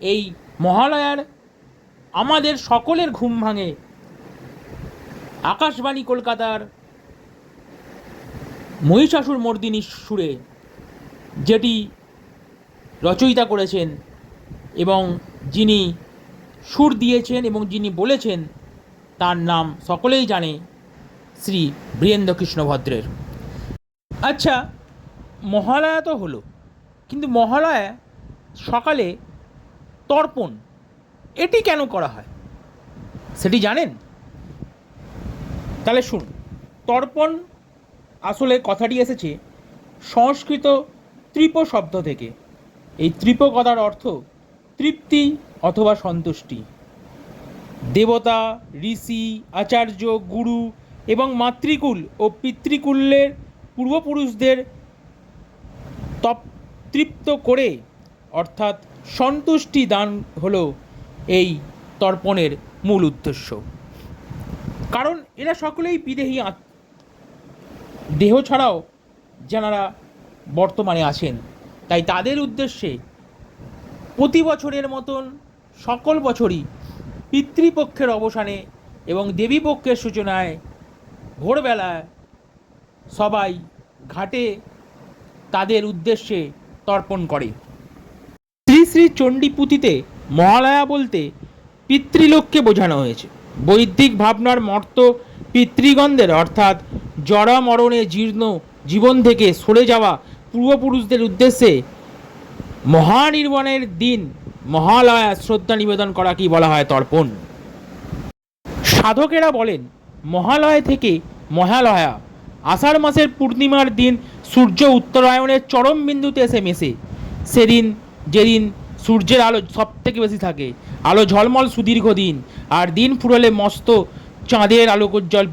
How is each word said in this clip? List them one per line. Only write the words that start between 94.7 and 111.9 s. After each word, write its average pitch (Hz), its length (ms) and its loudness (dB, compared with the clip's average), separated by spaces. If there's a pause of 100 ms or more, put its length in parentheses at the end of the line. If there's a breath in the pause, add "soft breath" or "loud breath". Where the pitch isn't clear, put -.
পিতৃগণদের, 254 800 6 (120)
অর্থাৎ 190 340 2 (480)
জরা 208 360 4
মরণে 240 440 2
জীর্ণ 214 380 -4 (440)
জীবন 214 360 4
থেকে 226 320 6
সরে 220 320 4
যাওয়া 220 260 4 (360 loud breath)
পূর্বপুরুষদের 247 760 2
উদ্দেশ্যে 233 500 4 (1120)
মহানির্বাণের 269 960 2 (160)
দিন 233 220 0 (540)
মহালয়া 226 600 4
শ্রদ্ধা 220 420 -2
নিবেদন 208 360 -2
করা 185 220 0
কি 185 140 -2
বলা 160 200 4
হয় 151 240 2
তর্পণ। 147 340 2 (1700)
সাধকেরা 311 560 2
বলেন, 226 300 -2 (540)
মহালয়া 294 560 2
থেকে 269 220 0 (400)
মহালয়া 180 600 4 (600)